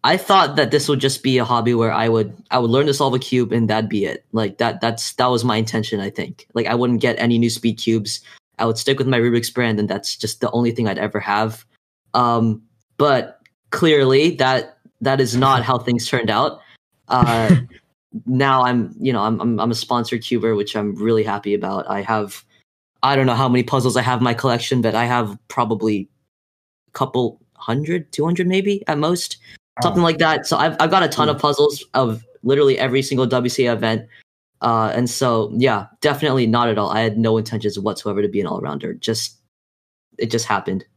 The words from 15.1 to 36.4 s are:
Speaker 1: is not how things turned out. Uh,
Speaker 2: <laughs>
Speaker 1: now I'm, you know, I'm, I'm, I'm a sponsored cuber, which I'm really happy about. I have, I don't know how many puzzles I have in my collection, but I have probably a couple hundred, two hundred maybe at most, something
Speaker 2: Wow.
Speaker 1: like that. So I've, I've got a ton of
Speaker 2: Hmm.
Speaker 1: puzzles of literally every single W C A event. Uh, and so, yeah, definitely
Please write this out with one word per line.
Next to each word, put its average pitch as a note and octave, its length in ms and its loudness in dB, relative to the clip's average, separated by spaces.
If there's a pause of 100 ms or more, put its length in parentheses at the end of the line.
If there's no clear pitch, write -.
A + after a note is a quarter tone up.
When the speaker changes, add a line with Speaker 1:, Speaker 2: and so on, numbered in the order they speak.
Speaker 1:
is A#2+ 160 2
not C3 280 4
how B2 160 0
things A#2 280 -2
turned A#2 220 0
out. A2+ 300 0 (480)
Uh, A#2+ 480 2 (340)
Speaker 2:
<laughs> - 380 -16
Speaker 1:
now C3 360 2
I'm, B2 360 0
you C3 120 -2
know, G#2 120 0
I'm, A2 180 0
I'm, A2+ 180 0
I'm A#2 120 0
a A2+ 40 -2
sponsored A#2 460 -4
cuber, A2+ 340 -2
which G#2 200 -4
I'm G#2 200 -2
really A2 280 0
happy G2+ 320 -4
about. G2 340 -4
I G2+ 120 -4
have, G#2+ 440 -6 (560)
I C#3 140 2
don't C3+ 100 4
know B2 100 2
how C3 140 0
many B2 140 2
puzzles B2+ 340 0
I B2 60 0
have B2 160 0
in B2 40 2
my A#2+ 120 0
collection, B2 460 -2
but A2 140 0
I A#2+ 100 0
have A#2 320 -2 (100)
probably G#2+ 600 -2 (800)
a - 40 -20
couple B2 500 -2 (140)
hundred, D3+ 560 -4
two C#3+ 120 -4
hundred F3 240 0
maybe G3 400 0
at D3+ 120 0
most, F3 380 -2 (440)
something F3 200 2
Speaker 2:
Wow. E3+ 60 4
Speaker 1:
like D#3 120 0
that. D#3 280 0
So D3 80 0
I've, D#3+ 240 0
I've D#3 100 2
got F#3 140 4
a D3+ 60 0
ton D3+ 180 0
of D3 80 0
Speaker 2:
Hmm. C#3 60 -6
Speaker 1:
puzzles D3 420 2 (100)
of A2+ 300 0 (200)
literally C3+ 360 4
every C3+ 220 0
single C3 240 0
W B2 240 0
C B2+ 160 0
A A#2+ 80 2
event. A2+ 340 -2 (540)
Uh, A2+ 340 2
and A#2+ 140 0
so, A#2 480 0
yeah, A2+ 300 0 (120)
definitely C#3 480 0